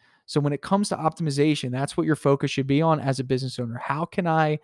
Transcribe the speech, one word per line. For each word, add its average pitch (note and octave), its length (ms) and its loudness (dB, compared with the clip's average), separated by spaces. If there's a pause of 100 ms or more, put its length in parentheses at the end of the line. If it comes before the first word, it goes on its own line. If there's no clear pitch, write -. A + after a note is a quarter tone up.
(240)
So - 140 -2
when C#3+ 140 2
it C#3+ 100 -6
comes G3+ 280 0
to - 60 -2
optimization, D3 760 0
that's C3+ 240 -4
what E3 100 0
your D#3 80 2
focus C#3 380 2
should C3+ 160 -2
be C#3+ 120 4
on D#3+ 200 2
as C3 180 0
a C3 60 -4
business C3 340 -2
owner. A#2 180 -6
How D3 280 -4
can F3 240 -4
I D#3 360 2